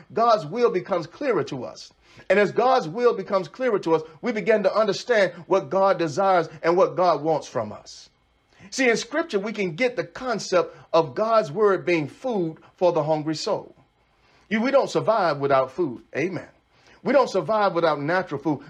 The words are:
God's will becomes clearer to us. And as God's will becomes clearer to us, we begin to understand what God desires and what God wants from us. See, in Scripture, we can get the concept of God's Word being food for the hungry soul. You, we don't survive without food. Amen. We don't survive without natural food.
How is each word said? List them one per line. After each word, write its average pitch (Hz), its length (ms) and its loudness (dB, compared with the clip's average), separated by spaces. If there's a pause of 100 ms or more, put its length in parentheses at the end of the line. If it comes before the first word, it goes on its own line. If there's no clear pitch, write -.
(140)
God's 220 320 2
will 226 240 2
becomes 175 380 -2
clearer 220 380 -2
to 127 200 -10
us. - 260 -16 (400)
And 190 80 4
as 202 120 2
God's 240 360 2
will 233 260 2
becomes 190 340 -2
clearer 247 300 -2
to 165 160 -2
us, 156 80 2 (220)
we 240 80 -2
begin 214 320 2
to 185 120 2
understand 208 580 2 (120)
what 175 240 0
God 190 300 2
desires 170 500 0 (140)
and 170 120 2
what 170 200 2
God 170 260 2
wants 151 260 -2
from 110 240 -6
us. - 380 -20 (640)
See, 262 180 0
in 220 80 2
Scripture, 302 400 -4
we 202 160 -6
can 190 220 -6
get 247 200 0
the 170 80 -4
concept 190 720 -4 (160)
of 160 220 2
God's 214 380 0
Word 190 340 2
being 165 220 0
food 185 500 -6 (180)
for 175 160 2
the 160 120 0
hungry 156 320 -2
soul. 151 400 -6 (720)
You, 214 120 -2
we 262 100 0
don't 254 180 4
survive 170 480 0
without 135 340 2
food. 135 300 -4 (160)
Amen. 165 320 -6 (540)
We 240 100 0
don't 254 160 4
survive 196 440 0
without 160 280 0
natural 165 400 -2
food. 151 280 -2